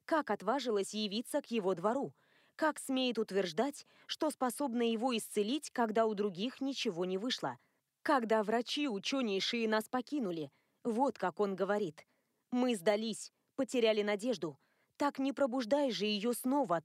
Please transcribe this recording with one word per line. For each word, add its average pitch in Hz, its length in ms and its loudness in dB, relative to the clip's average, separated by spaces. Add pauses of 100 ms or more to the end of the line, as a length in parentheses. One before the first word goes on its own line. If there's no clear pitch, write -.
Как 311 260 0
отважилась 214 640 -2
явиться 214 480 -2
к - 100 -12
его 190 240 0
двору? 208 380 0 (420)
Как 302 240 0
смеет 254 400 0
утверждать, 190 680 -2 (180)
что - 240 -2
способна 247 540 -2
его 233 340 2
исцелить, 220 540 -2
когда 226 340 2
у 220 80 2
других 202 480 -4
ничего 233 460 -2
не 185 100 -2
вышло? 185 400 -4 (460)
Когда 226 400 2
врачи 233 460 0
ученейшие 226 840 0
нас 214 180 0
покинули? 214 640 -4 (320)
Вот 240 320 0
как 175 240 -4
он 202 160 0
говорит: 196 500 -2 (440)
«Мы 247 260 2
сдались, 208 560 0 (240)
потеряли 220 460 4
надежду». 202 560 -2 (400)
Так 285 220 0
не 269 120 2
пробуждай 269 600 2
же 190 140 0
ее 214 260 0
снова, 254 520 2